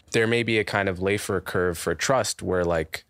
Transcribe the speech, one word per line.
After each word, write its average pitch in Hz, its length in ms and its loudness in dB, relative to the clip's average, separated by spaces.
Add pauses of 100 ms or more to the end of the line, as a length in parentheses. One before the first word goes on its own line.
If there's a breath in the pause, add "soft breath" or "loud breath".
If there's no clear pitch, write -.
(120)
there 113 140 4
may 117 160 2
be 113 160 0
a 104 60 2
kind 101 240 0
of 90 100 -2
Laffer 98 440 0
curve 90 360 0
for 82 160 -2
trust - 480 0
where, 92 220 0
like, 85 460 -2